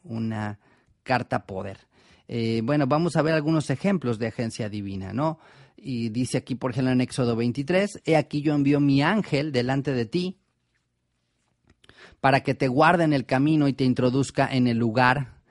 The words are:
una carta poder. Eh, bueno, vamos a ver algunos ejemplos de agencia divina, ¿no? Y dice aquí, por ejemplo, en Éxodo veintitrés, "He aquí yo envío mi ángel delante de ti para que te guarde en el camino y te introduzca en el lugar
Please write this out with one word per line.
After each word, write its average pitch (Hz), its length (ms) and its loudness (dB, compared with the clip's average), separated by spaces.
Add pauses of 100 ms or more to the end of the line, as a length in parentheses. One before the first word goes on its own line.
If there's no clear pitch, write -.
una 110 540 -6 (440)
carta 123 440 -2
poder. 95 420 -12 (400)
Eh, 113 340 -2
bueno, 143 240 0
vamos 151 300 0
a 156 60 2
ver 156 120 2
algunos 156 360 0
ejemplos 135 480 -2
de 113 100 -4
agencia 113 400 -6
divina, 98 440 -8
¿no? 156 260 -2 (380)
Y 117 340 -6
dice 123 280 -4
aquí, 127 160 -8
por 123 180 -4
ejemplo, 127 200 0
en 127 80 2
Éxodo 120 340 0
veintitrés, 143 720 -2
"He 160 120 2
aquí 147 260 -2
yo 151 120 0
envío 143 240 4
mi 139 240 4
ángel 160 500 0
delante 131 400 0
de 123 120 -2
ti 175 340 -6 (1800)
para 135 200 4
que 131 140 -2
te 135 140 -2
guarde 160 360 4
en 151 100 2
el 131 100 0
camino 147 420 2
y 139 60 2
te 131 120 -2
introduzca 127 640 2
en 123 220 2
el 117 80 0
lugar 123 640 0 (100)